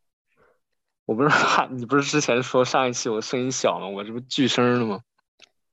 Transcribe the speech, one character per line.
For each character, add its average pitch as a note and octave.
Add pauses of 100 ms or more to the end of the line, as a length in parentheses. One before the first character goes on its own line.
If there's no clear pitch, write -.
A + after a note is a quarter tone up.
(1040)
我 A2+
不 B2
是 D3+
怕， -
你 B2
不 C3+
是 C#3+
之 D3
前 B2+
说 B2+
上 C3
一 -
期 -
我 A2
声 B2+
音 B2+
小 G2
吗？ F#2
我 G2+
这 G#2+
不 A#2+
巨 B2+
声 B2
了 A#2
吗？ G2+ (720)